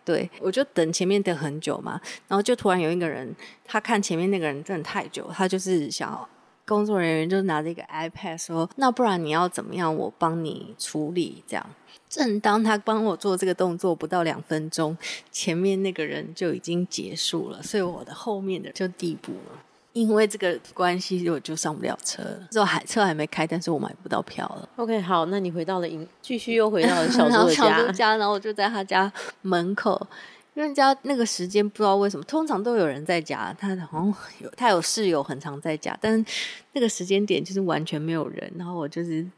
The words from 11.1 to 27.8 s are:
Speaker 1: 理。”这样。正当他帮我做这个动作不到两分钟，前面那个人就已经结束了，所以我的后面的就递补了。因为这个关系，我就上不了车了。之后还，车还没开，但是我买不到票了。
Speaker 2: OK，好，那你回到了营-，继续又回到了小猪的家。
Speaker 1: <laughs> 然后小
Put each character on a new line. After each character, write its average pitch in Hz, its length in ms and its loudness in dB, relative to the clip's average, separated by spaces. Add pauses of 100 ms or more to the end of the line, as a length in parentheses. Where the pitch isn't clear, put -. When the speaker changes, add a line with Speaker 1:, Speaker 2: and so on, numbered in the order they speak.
Speaker 1:
理。” 175 360 -4
这 107 80 -4
样。 - 100 -6 (440)
正 233 300 0
当 220 220 4
他 214 140 4
帮 214 260 0
我 196 140 2
做 190 180 0
这 185 120 0
个 180 80 4
动 175 240 2
作 180 160 2
不 156 120 -6
到 180 160 2
两 160 200 0
分 156 260 -2
钟， 160 260 -2 (380)
前 165 240 -2
面 190 260 2
那 190 80 0
个 165 140 -4
人 151 300 -8
就 180 180 -2
已 185 60 -4
经 175 300 -2
结 - 280 -8
束 - 320 -4
了， - 140 -14
所 - 180 -2
以 - 20 2
我 170 220 -4
的 - 100 -16
后 208 240 -6
面 190 240 -4
的 156 100 -12
就 185 160 -4
递 175 340 -6
补 - 100 -10
了。 - 320 -16 (300)
因 226 200 2
为 214 140 6
这 208 100 -8
个 175 180 0 (160)
关 180 280 2
系， 175 280 -2
我 151 120 0
就 156 160 -8
上 156 180 -2
不 - 80 -10
了 - 220 -4
车 - 180 -6
了。 - 300 -10
之 220 80 0
后 202 40 6
还， 180 200 2
车 214 200 2
还 175 80 4
没 151 140 -2
开， 160 180 -2
但 165 160 -2
是 - 80 -6
我 160 100 0
买 - 220 -6
不 - 80 -12
到 175 140 0
票 - 240 -8
了。 - 300 -12
Speaker 2:
OK， 226 240 0
好， 175 260 2
那 196 140 0
你 180 100 -2
回 165 140 -4
到 185 160 -2
了 170 80 -2
营-， 160 180 -10 (160)
继 247 160 -4
续 233 160 -2
又 220 160 6
回 185 140 4
到 240 100 6
了 165 160 4
小 - 180 6
猪 - 40 4
的 - 0 -
家。 - 20 6
Speaker 1:
<laughs> - 20 -
然 - 60 8
后 - 80 8
小 165 360 6